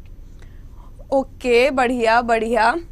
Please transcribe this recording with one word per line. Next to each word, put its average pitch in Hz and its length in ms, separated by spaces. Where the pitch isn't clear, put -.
ओके, 254 580
बढ़िया 240 500
बढ़िया। 233 540